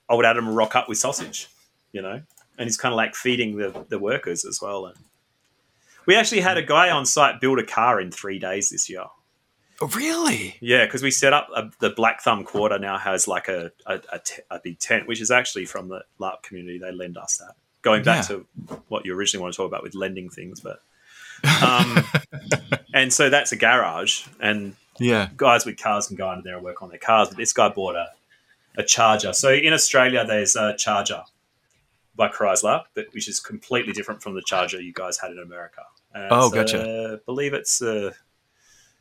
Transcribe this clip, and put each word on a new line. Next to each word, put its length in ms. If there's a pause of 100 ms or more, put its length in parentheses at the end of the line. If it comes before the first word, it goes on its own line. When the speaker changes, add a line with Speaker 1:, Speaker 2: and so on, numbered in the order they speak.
Speaker 1:
I 60
would 100
Adam 300
rock 220
up 120
with 100
sausage, 500 (420)
you 120
know, 200 (360)
and 100
he's 80
kinda, 180
like, 220
feeding 400
the, 320
the 100
workers 460
as 180
well. 240
And 100 (1120)
we 80
actually 280
had 140
a 60
guy 280
on 140
site 360
build 180
a 60
car 360
in 120
three 260
days 320
this 180
year. 180 (760)
Speaker 2:
Oh, 60
really? 720
Speaker 1:
Yeah, 260
'cause 160
we 80
set 240
up 200
a, 140 (120)
the 100
Black 320
Thumb 220
Quarter 340
now 180
has, 320
like, 200
a, 220 (140)
a, 160 (120)
a 80
t-, 300
a 80
big 200
tent, 280
which 140
is 100
actually 360
from 220
the 140 (160)
larp 240
community. 360
They 140
lend 260
us 200
that. 160 (280)
Going 200
back 280
Speaker 2:
Yeah. 80
Speaker 1:
to 80 (420)
what 160
you 100
originally 280
want 100
to 60
talk 100
about 140
with 120
lending 360
things, 300
but, 200 (840)
um, 400 (460)
Speaker 2:
<laughs> 460
Speaker 1:
and 180
so 160
that's 240
a 40
garage, 680 (140)
and 340 (240)
Speaker 2:
Yeah. 380
Speaker 1:
guys 300
with 100
cars 300
can 100
go 140
under 120
there 120
and 100
work 180
on 60
their 100
cars. 300
But 80
this 160
guy 160
bought 280
a, 120 (720)
a 40
Charger. 520
So 180
in 220
Australia, 500
there's 320
a 220
Charger 440 (920)
by 140
Chrysler, 560 (100)
but, 180
which 160
is 120
completely 520
different 300
from 120
the 120
Charger 340
you 140
guys 240
had 140
in 60
America. 440 (320)
And 160
Speaker 2:
Oh, 160
Speaker 1:
it's, 80
Speaker 2:
gotcha. 260 (320)
Speaker 1:
uh, 40
I 100
believe 260
it's, 300
uh, 300 (880)